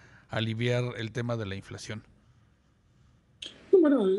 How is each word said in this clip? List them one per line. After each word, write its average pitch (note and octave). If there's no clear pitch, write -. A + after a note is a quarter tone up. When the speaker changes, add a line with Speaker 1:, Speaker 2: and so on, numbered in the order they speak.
Speaker 1:
aliviar A#2+
el A2
tema A#2+
de A2
la F#2+
inflación. G2+
Speaker 2:
Bueno, C#4+